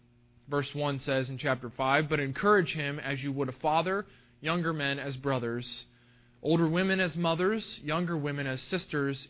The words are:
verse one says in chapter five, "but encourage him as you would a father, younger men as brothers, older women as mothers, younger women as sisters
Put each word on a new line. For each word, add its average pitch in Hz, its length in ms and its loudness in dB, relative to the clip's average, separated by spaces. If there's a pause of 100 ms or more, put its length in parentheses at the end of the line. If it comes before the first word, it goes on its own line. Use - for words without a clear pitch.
(480)
verse 143 260 0
one 143 260 0
says 135 300 0
in 135 80 -6
chapter 127 320 -2
five, 135 380 2
"but 147 140 0
encourage 185 500 4
him 147 280 -4
as 135 220 -4
you 139 120 -2
would 135 160 -2
a 127 40 -6
father, 165 520 0 (340)
younger 165 320 0
men 139 260 -2
as 139 200 -6
brothers, 123 640 -2 (580)
older 165 280 4
women 190 320 2
as 165 160 -2
mothers, 175 640 0
younger 165 320 -2
women 143 320 -2
as 131 140 -4
sisters 143 680 -4